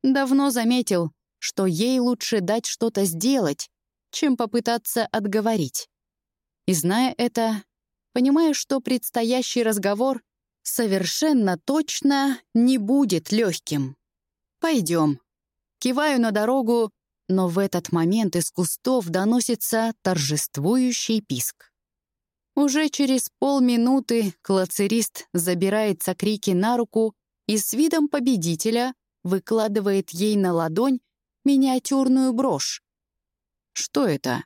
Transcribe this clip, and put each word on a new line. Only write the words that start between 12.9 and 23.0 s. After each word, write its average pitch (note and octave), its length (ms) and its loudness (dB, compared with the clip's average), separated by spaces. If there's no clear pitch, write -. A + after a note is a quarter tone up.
лёгким. D#3 640 -2
«Пойдём». E3 600 2
Киваю C4+ 400 0
на A3+ 120 2
дорогу, A3+ 600 2
но F#3 180 2
в E3+ 100 -2
этот G3 360 -2
момент F3 420 2
из E3+ 160 -2
кустов G3 560 -2
доносится A3+ 920 0
торжествующий F#3 1200 -2
писк. - 500 -8
Уже C#4+ 340 2
через C4 400 -2